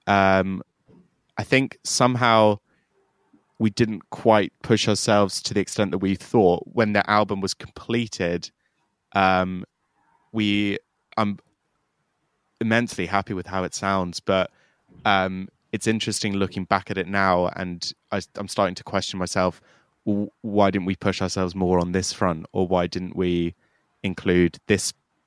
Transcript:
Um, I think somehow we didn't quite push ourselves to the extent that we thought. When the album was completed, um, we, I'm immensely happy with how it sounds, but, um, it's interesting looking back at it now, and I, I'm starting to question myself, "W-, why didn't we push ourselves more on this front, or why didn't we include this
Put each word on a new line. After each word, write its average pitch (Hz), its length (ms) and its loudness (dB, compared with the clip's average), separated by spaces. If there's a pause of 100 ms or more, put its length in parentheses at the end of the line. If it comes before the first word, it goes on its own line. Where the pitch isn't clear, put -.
Um, 95 560 2 (760)
I - 60 -6
think 135 420 0
somehow 117 760 4 (1000)
we 110 100 2
didn't 107 420 -2
quite 107 420 4 (100)
push - 260 2
ourselves 101 540 2
to - 120 -8
the 101 60 2
extent 98 300 -2
that 98 80 -4
we 98 160 0
thought. 92 520 2
When 107 280 0
the 101 160 0
album 104 320 2
was 95 100 -4
completed, 95 1000 -6 (640)
um, 92 520 0 (680)
we, 104 460 0 (400)
I'm 104 200 -2 (1200)
immensely 113 460 0
happy 98 280 -4
with 90 120 -8
how 95 180 -4
it 85 100 -8
sounds, 95 460 -4
but, 95 300 0 (540)
um, 95 440 0 (240)
it's - 140 -6
interesting 110 480 -2
looking 98 300 -2
back 95 260 -2
at 95 60 -6
it 92 120 -4
now, 95 400 2
and 90 440 -8 (180)
I, 98 120 -4 (140)
I'm 104 120 -10
starting 92 280 0
to - 80 -16
question - 340 -4
myself, 90 420 -2 (460)
"W-, 104 240 0 (100)
why 101 300 2
didn't 92 160 -4
we 95 100 -2
push - 240 -4
ourselves 92 340 -2
more 92 260 2
on 87 120 -2
this 90 200 -2
front, 82 400 -2
or 92 140 0
why 87 200 0
didn't 90 300 -8
we 87 380 0 (480)
include 90 560 2 (100)
this - 260 0 (320)